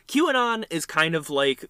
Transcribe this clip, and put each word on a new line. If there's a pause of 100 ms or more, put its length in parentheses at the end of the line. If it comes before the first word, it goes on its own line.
QAnon
is
kind
of
like